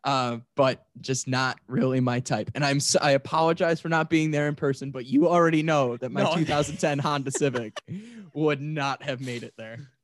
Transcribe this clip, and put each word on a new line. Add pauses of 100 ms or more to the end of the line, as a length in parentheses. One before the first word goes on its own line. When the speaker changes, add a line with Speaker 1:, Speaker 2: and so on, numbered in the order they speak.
Speaker 1:
Uh, (180)
but (160)
just
not
really
my
type.
And
I'm
s-,
I
apologize
for
not
being
there
in
person,
but
you
already
know
that
my
Speaker 2:
No.
<laughs>
Speaker 1:
two
thousand
ten
Honda
Civic (560)
would
not
have
made
it
there. (240)